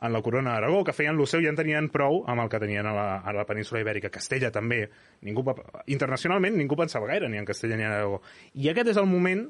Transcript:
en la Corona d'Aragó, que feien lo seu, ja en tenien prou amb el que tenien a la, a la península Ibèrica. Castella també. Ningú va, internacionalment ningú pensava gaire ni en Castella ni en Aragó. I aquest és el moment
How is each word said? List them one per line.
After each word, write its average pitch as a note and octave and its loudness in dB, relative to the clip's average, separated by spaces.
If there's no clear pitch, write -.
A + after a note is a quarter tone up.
en A#2 0
la A2+ 0
Corona A#2+ 0
d'Aragó, D3+ 2
que D#3 -2
feien D3+ 0
lo D3+ 4
seu, E3 2
ja D#3+ 4
en D3+ 0
tenien D#3 0
prou C#3+ 2
amb A#2+ 0
el A2 -2
que A2 0
tenien G#2 -2
a G#2+ -2
la, G#2 0
a G2+ -6
la G2+ -2
península G#2+ -4
Ibèrica. G#2 -2
Castella B2+ -2
també. A2 -2
Ningú G#2+ -4
va, C3 0
internacionalment E3+ 0
ningú C#3+ 0
pensava D3 -2
gaire D#3+ -2
ni G#2 -4
en G#2 -6
Castella A2 -2
ni A2 -2
en G#2+ 0
Aragó. G2+ 0
I C#3 0
aquest A#3 2
és G#3 4
el G3 6
moment F#3 4